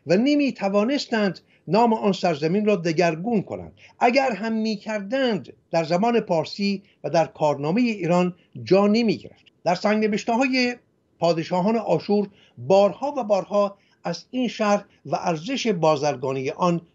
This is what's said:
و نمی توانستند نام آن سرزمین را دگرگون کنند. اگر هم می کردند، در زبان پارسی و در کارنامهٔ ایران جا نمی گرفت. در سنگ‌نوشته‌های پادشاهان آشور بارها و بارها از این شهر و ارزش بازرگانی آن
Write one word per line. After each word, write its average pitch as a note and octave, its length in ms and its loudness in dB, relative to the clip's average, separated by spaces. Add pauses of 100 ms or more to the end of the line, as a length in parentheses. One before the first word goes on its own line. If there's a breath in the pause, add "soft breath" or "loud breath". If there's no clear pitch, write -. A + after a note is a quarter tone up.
و E3 100 4
نمی C#4 360 2
توانستند G#3 880 -2 (280 soft breath)
نام A3 240 4
آن A3 200 0
سرزمین F3 540 0
را G#3 100 4
دگرگون E3+ 680 0
کنند. F#2 300 -10 (280 soft breath)
اگر B3+ 320 2
هم G#3+ 200 -6
می A3 240 -2
کردند، G#3+ 760 -4 (180)
در E3 140 0
زبان G#3 360 2
پارسی G3 640 -2 (220 soft breath)
و D3 60 -4
در D#3+ 160 2
کارنامهٔ D3+ 560 0
ایران F3+ 520 0 (280 soft breath)
جا F#3 240 4
نمی G#3 300 2
گرفت. - 280 -18 (200)
در F3 100 2
سنگ‌نوشته‌های A#3 1000 0 (420)
پادشاهان F3 580 0
آشور G3+ 520 0 (300 soft breath)
بارها G3 580 2
و A#3+ 80 -4
بارها G3+ 540 0 (260 soft breath)
از E3+ 260 -6
این B3 180 -2
شهر G3+ 360 0 (220 soft breath)
و D3 140 -2
ارزش F#3 460 -4
بازرگانی C#3+ 840 0
آن F3 300 0 (140)